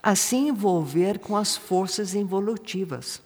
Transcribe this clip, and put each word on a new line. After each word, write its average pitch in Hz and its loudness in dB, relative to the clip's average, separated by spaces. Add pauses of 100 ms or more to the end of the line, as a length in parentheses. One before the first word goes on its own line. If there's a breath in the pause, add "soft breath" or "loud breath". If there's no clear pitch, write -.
a 208 4
se - 2
envolver 196 2
com 208 -4
as 208 0
forças 185 -2
involutivas. 190 -2